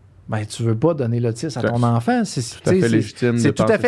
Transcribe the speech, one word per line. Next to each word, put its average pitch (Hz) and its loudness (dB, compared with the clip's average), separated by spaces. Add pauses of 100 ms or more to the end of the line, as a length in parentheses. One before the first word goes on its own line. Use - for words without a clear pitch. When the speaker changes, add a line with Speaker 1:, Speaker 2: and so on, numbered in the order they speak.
(280)
Speaker 1:
ben, 110 -4
tu - -10
veux 113 2
pas 156 2
donner 120 -2
l'autisme 120 -4
à 113 -4
Speaker 2:
Tout 110 2
à - 0
Speaker 1:
ton 120 0
Speaker 2:
fait. 120 2
Speaker 1:
enfant. 156 0
C'est, - -6
Speaker 2:
Tout - -6
à - 4
Speaker 1:
tu 180 4
sais, 190 2
Speaker 2:
fait 117 4
Speaker 1:
c'est, 113 2
Speaker 2:
légitime 117 0
Speaker 1:
c'est 113 2
Speaker 2:
de 208 2
Speaker 1:
tout - 0
à - 2
Speaker 2:
penser 220 4
Speaker 1:
fait - -8